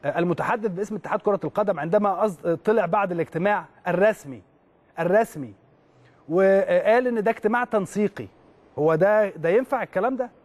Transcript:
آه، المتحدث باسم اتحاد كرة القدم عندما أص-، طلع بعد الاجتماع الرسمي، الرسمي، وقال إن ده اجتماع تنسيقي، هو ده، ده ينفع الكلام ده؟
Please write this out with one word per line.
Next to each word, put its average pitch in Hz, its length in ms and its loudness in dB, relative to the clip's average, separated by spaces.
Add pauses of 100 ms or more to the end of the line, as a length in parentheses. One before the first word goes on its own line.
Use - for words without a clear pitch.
آه، 165 140 -2
المتحدث 185 520 -2
باسم 202 240 -6
اتحاد 208 260 -6
كرة 202 240 0
القدم 196 360 -2
عندما 196 480 0
أص-، 175 200 -6 (160)
طلع 220 220 2
بعد 196 260 -2
الاجتماع 170 520 -2 (240)
الرسمي، 175 540 0 (560)
الرسمي، 165 560 0 (760)
وقال 190 800 4
إن 233 160 -2
ده 220 80 2
اجتماع 233 340 -2
تنسيقي، 196 640 -4 (520)
هو 160 160 4
ده، 202 360 4
ده 165 180 -4
ينفع 240 340 0
الكلام 220 340 -2
ده؟ 240 140 -6 (140)